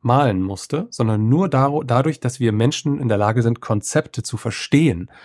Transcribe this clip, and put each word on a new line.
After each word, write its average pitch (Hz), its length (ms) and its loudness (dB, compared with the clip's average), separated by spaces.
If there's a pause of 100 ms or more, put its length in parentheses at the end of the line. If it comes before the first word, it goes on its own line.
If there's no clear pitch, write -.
malen 120 420 2
musste, 143 480 -6
sondern 110 380 0
nur 170 200 2
daro-, 139 340 0
dadurch, 135 360 0
dass - 200 -4
wir 117 120 2
Menschen 135 480 0
in 135 100 -4
der 104 80 2
Lage 110 240 2
sind, 117 180 0
Konzepte - 600 -4
zu - 160 -8
verstehen, 113 720 0 (160)